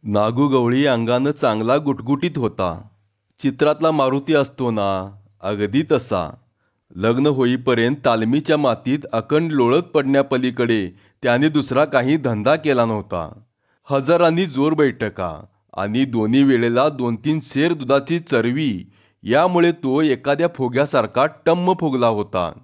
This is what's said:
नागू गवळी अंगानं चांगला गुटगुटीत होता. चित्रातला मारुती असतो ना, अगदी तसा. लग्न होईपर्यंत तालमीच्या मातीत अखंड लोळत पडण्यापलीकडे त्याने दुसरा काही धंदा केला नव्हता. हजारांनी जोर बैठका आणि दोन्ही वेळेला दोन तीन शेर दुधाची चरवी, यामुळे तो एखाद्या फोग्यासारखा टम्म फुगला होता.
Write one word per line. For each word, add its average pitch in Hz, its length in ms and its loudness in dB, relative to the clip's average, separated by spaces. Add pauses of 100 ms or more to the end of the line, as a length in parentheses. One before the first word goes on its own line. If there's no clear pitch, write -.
नागू 110 400 2
गवळी 131 380 2
अंगानं 123 460 0
चांगला 117 460 0
गुटगुटीत 143 600 -4
होता. 98 500 -4 (520)
चित्रातला 151 520 0
मारुती 139 420 0
असतो 131 380 0
ना, 98 480 -4 (220)
अगदी 104 500 -2
तसा. 92 440 -2 (600)
लग्न 117 320 0
होईपर्यंत 127 680 0 (100)
तालमीच्या 131 520 0
मातीत 135 420 -2 (140)
अखंड 151 380 -2
लोळत 131 300 2
पडण्यापलीकडे 127 1080 0 (320)
त्याने 127 260 2
दुसरा 143 360 0
काही 139 320 0
धंदा 127 380 0
केला 143 300 0
नव्हता. 98 540 -6 (500)
हजारांनी 165 560 2
जोर 147 280 0
बैठका 110 680 -2 (360)
आणि 107 280 -2
दोन्ही 117 380 2
वेळेला 123 460 2
दोन 123 260 -4
तीन 151 260 -4
शेर 151 320 -2
दुधाची 139 460 -2
चरवी, 123 720 -2 (320)
यामुळे 170 480 2
तो 143 300 0
एखाद्या 143 540 0
फोग्यासारखा 127 720 0
टम्म 175 480 0
फुगला 135 340 0
होता. 101 460 -2 (100)